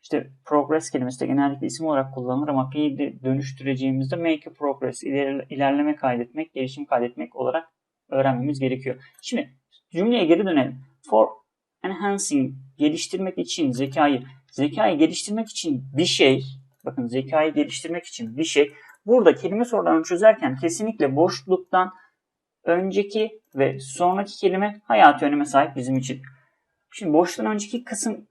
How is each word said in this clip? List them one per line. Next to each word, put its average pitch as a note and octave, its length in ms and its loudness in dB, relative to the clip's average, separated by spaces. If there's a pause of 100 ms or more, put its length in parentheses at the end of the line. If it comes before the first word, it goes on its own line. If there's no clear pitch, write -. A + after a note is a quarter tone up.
İşte - 280 -6 (160)
progress D3+ 440 0
kelimesi B2+ 300 -4
de C3+ 60 -2
genellikle C#3 420 0
isim E3 180 -8
olarak C3+ 280 -2
kullanılır B2+ 340 -4
ama C3+ 220 0
fiili C#3 540 -4
dönüştüreceğimizde C3+ 920 -2
make E3 340 -4
a E3 40 -20
progress, C3+ 500 -6
ileri-, C#3 460 -2
ilerleme C#3+ 460 0
kaydetmek, B2 580 -4
gelişim C3+ 320 -8
kaydetmek A#2+ 500 -4
olarak B2+ 320 -4 (420)
öğrenmemiz C3+ 500 0
gerekiyor. C3 360 -4 (260)
Şimdi - 320 -6 (380)
cümleye G#3 340 2
geri E3+ 200 4
dönelim. D3 360 0 (280)
For - 180 6 (560)
enhancing, F3+ 680 -2 (240)
geliştirmek F3 600 -2
için E3+ 340 -2
zekayı, C3+ 520 0 (280)
zekayı D#3+ 460 0
geliştirmek G#3 500 0
için C#3 360 -6 (140)
bir E3 80 2
şey, - 380 4 (420)
bakın C3+ 220 -6
zekayı C3+ 460 -2
geliştirmek F3 520 -4
için A3+ 320 -12
bir G#3+ 60 -2
şey, C#3+ 280 2 (340)
burada G3 300 6
kelime G3+ 300 -2
sorularını E3+ 380 0
çözerken F3+ 520 4
kesinlikle E3 600 -2
boşluktan F#3 760 2 (720)
önceki G3 760 0 (160)
ve C3+ 240 0
sonraki F#3 600 -2
kelime G3+ 440 0
hayati D3 420 8
öneme D3 200 0
sahip C#3+ 300 2
bizim C3 220 -2
için. - 240 -6 (680)
Şimdi E3 220 -2
boşluktan G#3+ 400 2
önceki G#3+ 300 -6
kısım - 480 -6